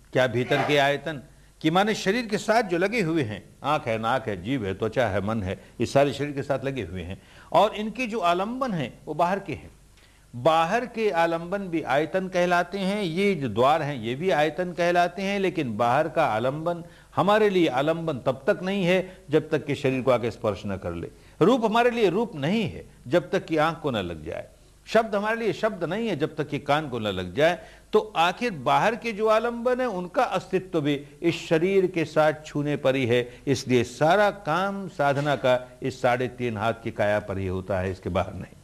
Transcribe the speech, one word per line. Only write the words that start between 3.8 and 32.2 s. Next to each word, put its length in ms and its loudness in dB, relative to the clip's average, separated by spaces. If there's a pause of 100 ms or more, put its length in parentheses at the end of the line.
है, 120 0
नाक 300 0
है, 140 -6
जीभ 220 -2
है, 80 -2
त्वचा 340 0
है, 140 0
मन 220 -2
है, 200 -6 (160)
ये 60 0
सारे 280 4
शरीर 180 -6
के 100 -6
साथ 240 -4
लगे 180 -4
हुए 180 -8
हैं, 200 -10 (300)
और 240 4
इनके 320 -6
जो 120 -6
आलंबन 540 -2
हैं, 320 -6
वो 80 -6
बाहर 260 0
के 140 -10
हैं। 180 -12 (640)
बाहर 500 2
के 240 -2
आलंबन 500 0
भी 220 -4
आयतन 460 0
कहलाते 500 0
हैं, 260 -2
ये 320 0
जो 140 -4
द्वार 320 4
हैं, 200 -4
ये 140 -4
भी 140 -2
आयतन 420 0
कहलाते 500 2
हैं, 180 -2
लेकिन 380 -2
बाहर 320 2
का 160 2
आलंबन 580 -2 (320)
हमारे 340 4
लिए 180 4
आलंबन 500 0
तब 300 -2
तक 160 2
नहीं 220 -2
है, 320 0 (120)
जब 200 2
तक 160 0
कि 100 -2
शरीर 260 0
को 100 4
आके 200 2
स्पर्श 340 -2
न 120 -4
कर 140 -6
ले। 180 -8 (320)
रूप 240 4
हमारे 260 4
लिए 180 2
रूप 260 -2
नहीं 280 0
है, 220 -8 (220)
जब 220 2
तक 160 -2
कि 120 -2
आंख 220 2
को 120 -4
न 60 -2
लग 280 -6
जाए। 220 -10 (380)
शब्द 300 2
हमारे 240 -2
लिए 140 0
शब्द 300 -4
नहीं 240 -2
है, 80 -2
जब 200 -2
तक 120 -6
कि 120 -6
कान 300 0
को 100 -6
न 40 -6
लग 320 -4
जाए। 240 2 (340)
तो 220 0
आखिर 360 0
बाहर 440 2
के 160 -6
जो 160 -2
आलंबन 520 0
है, 80 -2
उनका 360 -2
अस्तित्व 580 -2
भी 240 0 (160)
इस 260 -2
शरीर 400 4
के 180 -2
साथ 280 4 (120)